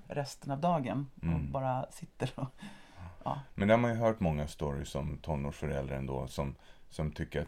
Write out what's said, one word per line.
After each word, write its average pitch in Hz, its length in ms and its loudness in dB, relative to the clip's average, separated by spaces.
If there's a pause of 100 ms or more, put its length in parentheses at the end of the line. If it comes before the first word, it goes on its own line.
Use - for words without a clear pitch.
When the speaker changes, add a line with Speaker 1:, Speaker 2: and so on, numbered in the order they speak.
Speaker 1:
resten - 440 -4
av 139 80 -2
dagen 143 480 2 (100)
och - 60 -10
Speaker 2:
Mm. 80 280 2
Speaker 1:
bara 131 400 0
sitter - 440 -6
och... 131 120 -4 (760)
Ja. 143 160 -2 (160)
Speaker 2:
Men 98 120 4
där 107 80 12
har 117 60 6
man 120 100 4
ju 113 60 0
hört 113 220 4
många 76 280 4
stories 73 480 -4
om 71 260 -2
tonårsföräldrar 69 760 -2
ändå 67 300 -2
som, 69 280 -2 (340)
som 78 220 -2
tycker 73 300 -2
att, 73 60 -4